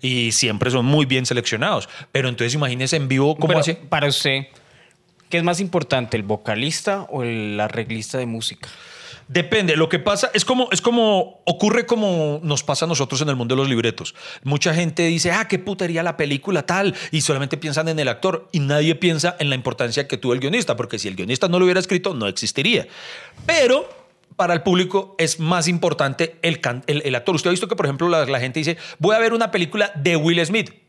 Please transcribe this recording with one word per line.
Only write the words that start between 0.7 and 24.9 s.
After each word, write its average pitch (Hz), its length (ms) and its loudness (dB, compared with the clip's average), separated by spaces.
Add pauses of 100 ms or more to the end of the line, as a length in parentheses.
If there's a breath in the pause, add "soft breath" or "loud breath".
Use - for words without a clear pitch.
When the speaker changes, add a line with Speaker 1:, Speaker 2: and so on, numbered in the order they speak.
Speaker 1:
son 123 140 2
muy 143 200 4
bien 127 220 0
seleccionados. 123 600 -2 (240 loud breath)
Pero 131 180 0
entonces, 120 260 -2
imagínese 131 400 0
en 139 140 0
vivo 139 260 4
cómo - 140 0
Speaker 2:
Pero 170 100 4
Speaker 1:
hace. 160 160 2
Speaker 2:
para 147 320 0
usted, 139 400 0 (840 soft breath)
¿qué 175 80 0
es 170 60 2
más 175 160 2
importante, 143 580 -2
el 107 60 -2
vocalista 120 840 -2
o 135 140 -6
el 107 360 -4
arreglista 110 580 -4
de 127 80 -4
música? 113 440 -8 (580 loud breath)
Speaker 1:
Depende. 170 500 0
Lo 160 100 4
que 170 100 0
pasa 202 360 0
es 208 100 2
como, 254 300 0
es 180 80 0
como 220 640 2
ocurre 220 400 2
como 175 580 0
nos 147 200 -2
pasa 147 200 0
a 160 60 -2
nosotros 139 320 -2
en 151 80 0
el 131 80 0
mundo 120 180 0
de 135 60 2
los 139 80 2
libretos. 113 440 0 (300 loud breath)
Mucha 143 300 0
gente 170 320 0
dice, 165 260 2
"Ah, 214 160 0
qué 190 100 0
putería 180 460 -2
la 170 140 -2
película 143 480 0
tal", 190 280 0 (180 loud breath)
y 156 100 0
solamente 139 340 0
piensan 151 320 -2
en 160 120 0
el 135 100 2
actor 160 420 -2
y 165 80 0
nadie 151 360 4
piensa 170 440 0
en 147 100 0
la 135 60 0
importancia 123 500 -2
que 131 120 -6
tuvo 123 160 0
el 120 80 0
guionista, 156 340 0
porque 110 240 -6
si - 80 -6
el 95 80 -6
guionista 113 320 -2
no 175 120 2
lo 185 60 6
hubiera 180 140 4
escrito, 185 340 -2
no 113 140 -2
existiría. 139 600 -2 (580 loud breath)
Pero 294 420 4 (480)
para 175 180 2
el 165 100 0
público 185 540 2